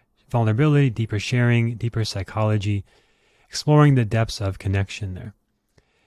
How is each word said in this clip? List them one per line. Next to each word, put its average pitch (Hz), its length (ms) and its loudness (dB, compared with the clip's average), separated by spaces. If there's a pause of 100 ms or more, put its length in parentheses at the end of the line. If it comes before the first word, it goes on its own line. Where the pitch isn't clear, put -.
(300)
vulnerability, 135 580 2
deeper 107 300 -4
sharing, 120 580 0
deeper 113 280 -4
psychology, 104 800 -2 (640)
exploring 147 480 4
the 120 80 2
depths 113 360 -2
of 98 180 -4
connection 95 560 -4
there. 101 200 -14 (720)